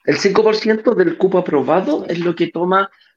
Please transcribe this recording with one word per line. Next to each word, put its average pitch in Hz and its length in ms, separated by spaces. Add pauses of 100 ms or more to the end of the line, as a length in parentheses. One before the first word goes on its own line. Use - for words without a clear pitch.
El 143 120
cinco 202 260
por 220 120
ciento 220 400
del 165 220
cupo 185 220
aprobado 175 680
es 175 120
lo 170 140
que 170 140
toma, 185 420 (280)